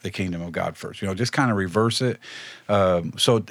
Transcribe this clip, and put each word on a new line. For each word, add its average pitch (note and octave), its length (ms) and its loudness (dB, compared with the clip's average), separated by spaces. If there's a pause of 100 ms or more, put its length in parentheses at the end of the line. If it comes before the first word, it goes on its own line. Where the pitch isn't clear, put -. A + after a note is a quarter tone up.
the F#2 100 -6
kingdom F2+ 320 -4
of F2 80 -8
God E2+ 260 -4
first? F#2 240 -12
You G2+ 60 -4
know, F#2+ 80 -2
just A#2 180 -2
kinda B2+ 220 2
reverse G2+ 480 2
it. B2 160 0 (500)
Um, F#2 480 4
so A2+ 340 4